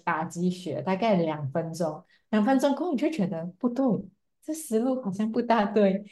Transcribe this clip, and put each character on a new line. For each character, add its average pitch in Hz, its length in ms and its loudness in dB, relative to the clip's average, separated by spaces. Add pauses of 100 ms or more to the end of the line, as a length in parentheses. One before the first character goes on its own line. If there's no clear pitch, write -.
打 160 220 -2
鸡 175 260 -2
血， 156 320 -6
大 190 140 0
概 214 180 2
两 156 380 0
分 165 200 -2
钟， 160 300 -4 (280)
两 214 140 2
分 269 140 4
钟 277 160 2
过 311 120 -2
后 359 80 -2
你 226 40 0
就 294 100 2
觉 202 200 0
得 165 200 -6 (120)
不 247 80 0
对， 254 180 0 (580)
这 311 80 -8
思 220 280 -2
路 254 200 0
好 196 120 -4
像 214 180 -2
不 240 100 0
大 233 260 4
对。 202 460 4